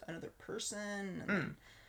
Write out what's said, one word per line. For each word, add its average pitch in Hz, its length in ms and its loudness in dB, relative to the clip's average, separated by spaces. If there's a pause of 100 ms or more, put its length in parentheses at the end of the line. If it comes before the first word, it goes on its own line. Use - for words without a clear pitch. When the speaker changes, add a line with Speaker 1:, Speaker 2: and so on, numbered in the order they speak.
Speaker 1:
another 165 320 -4
person 202 840 0
and - 20 -2
Speaker 2:
Mm. - 40 -4
Speaker 1:
then, 175 300 4 (320)